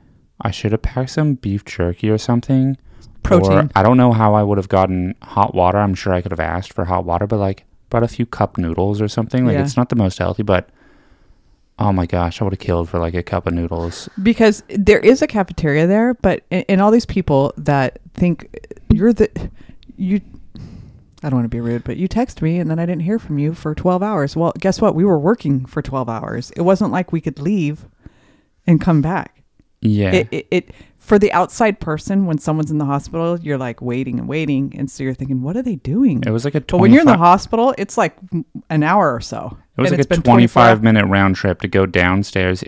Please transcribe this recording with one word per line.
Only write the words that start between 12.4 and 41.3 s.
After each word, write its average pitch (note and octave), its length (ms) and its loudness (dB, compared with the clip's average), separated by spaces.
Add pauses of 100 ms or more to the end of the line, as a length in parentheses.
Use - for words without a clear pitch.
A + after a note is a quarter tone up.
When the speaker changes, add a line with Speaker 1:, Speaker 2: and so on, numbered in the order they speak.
Speaker 1:
I - 40 -4
would F#2+ 80 -4
have F#2+ 60 -6
killed E2+ 300 -2
for, - 80 -6
like, E2+ 160 -4
a F2+ 80 -4
cup F2 240 -4
of E2+ 80 -2
noodles. E2+ 560 -6 (140)
Speaker 2:
Because A3 460 2
there G3+ 280 2
is B3+ 240 4
a D4+ 60 0
cafeteria E3 580 -2
there, A3+ 300 2
but, F#3 340 0
and, - 180 -4
and F#3+ 140 2
all G3+ 80 4
these A3+ 160 2
people C#3+ 520 0
that C#3 420 -2 (160)
think, - 440 -4 (300)
"You're G#3+ 240 4
the, G#3+ 160 2 (680)
you, F#3+ 220 -2 (1040)
I D3+ 60 -4
don't C3 80 0
wanna A#2 100 -2
be A#2 140 -6
rude, A#2 220 -4
but A#2+ 140 -8
you F#3 100 -4
text - 340 -4
me E3 160 -2
and E3 140 -4
then D#3+ 80 -4
I E3+ 80 -4
didn't E3+ 160 -4
hear G#3 160 -2
from D3+ 180 -8
you D3+ 160 -2
for D#3 220 -8
twelve F3+ 260 -2
hours." F#3+ 340 -4
Well, E3 240 -2
guess F#3+ 220 -2
what? G3+ 140 2
We E3+ 100 2
were F3 140 2
working C#3+ 480 -2
for D3 160 -6
twelve C3 260 -6
hours. A#2 460 -8
It - 60 -4
wasn't F#3+ 300 2
like F#3 200 -4
we E3 100 -4
could D3 180 -8
leave D#3 460 -4 (800)
and D#3+ 160 4
come D#3+ 220 2
back. D#3+ 400 -6 (380)
Speaker 1:
Yeah. G#2 300 2
Speaker 2:
It, A2 200 2
it, - 200 -8
it, F3 200 -2 (280)
for - 180 4
the G3+ 160 4
outside G3+ 460 0
person, F#3 480 -2
when D#3 100 -2
someone's D#3 320 -2
in D3+ 80 -2
the D3+ 80 -2
hospital, E3 540 -4
you're, D3+ 180 -4
like, B2 240 -8
waiting B2 380 -4
and A#2+ 80 -8
waiting. C#3 500 -2
And C#3 140 -6
so - 120 -10
you're C3 120 -4
thinking, C3 260 -6
"What D#3+ 160 -6
are C4 60 -4
they A3+ 140 -6
doing?" E3+ 500 0
Speaker 1:
It - 20 -2
was, A#2 160 -2
like, C#3+ 80 -4
a D3+ 80 0
Speaker 2:
But - 160 -2
when G3 140 8
you're C#4 100 8
in D#4 60 4
the B3 60 8
Speaker 1:
twenty-five F3 140 4
Speaker 2:
hospital, A3+ 520 2
it's, G3 180 -8
like, F#3+ 180 0 (160)
m-, E3 140 -6 (240)
an D#3 140 0
hour E3+ 280 2
or A#2 80 -4
so. A2+ 380 -10 (180)
Speaker 1:
It B2 60 -2
was, - 80 2
Speaker 2:
And C3+ 80 0
Speaker 1:
like, - 40 2
Speaker 2:
it's C3+ 40 2
Speaker 1:
a - 40 -6
Speaker 2:
been E3+ 120 0
Speaker 1:
twenty-five A#2+ 600 6
Speaker 2:
twenty-four A2+ 120 4
Speaker 1:
minute G#2 180 4
round G2 240 4